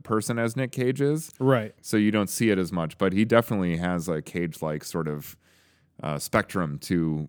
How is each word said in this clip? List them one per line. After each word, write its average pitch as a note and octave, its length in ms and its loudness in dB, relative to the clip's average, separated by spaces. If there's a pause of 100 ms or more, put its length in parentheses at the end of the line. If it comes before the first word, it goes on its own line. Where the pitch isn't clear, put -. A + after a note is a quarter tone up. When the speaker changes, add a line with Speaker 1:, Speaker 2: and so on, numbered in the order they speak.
Speaker 1:
person A2+ 360 -2
as A#2 160 -2
Nick C3 160 -4
Cage C3 300 -2
is. D3+ 360 -2
Speaker 2:
Right. B2+ 440 2
Speaker 1:
So - 160 0
you G#2 140 6
don't G#2 180 2
see A#2 200 2
it G2 80 4
as F2+ 140 -2
much, E2 260 -4
but F#2+ 140 2
he G2+ 140 4
definitely A2 500 2
has F2 320 -2
a D#2 140 -2
Cage-like D#2 640 -6
sort D#2+ 240 -4
of, D2 260 -8 (680)
uh, D2 160 -6
spectrum F2 600 -2
to D#2 500 0